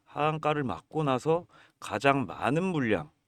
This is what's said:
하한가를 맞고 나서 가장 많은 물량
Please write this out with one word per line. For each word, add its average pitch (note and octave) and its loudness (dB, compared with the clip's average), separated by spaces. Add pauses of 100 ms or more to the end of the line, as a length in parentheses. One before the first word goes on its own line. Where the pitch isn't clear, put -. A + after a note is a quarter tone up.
하한가를 D3+ -2
맞고 B2 -4
나서 D3 0 (320)
가장 C#3 0
많은 G#2 0
물량 A#2 0 (180)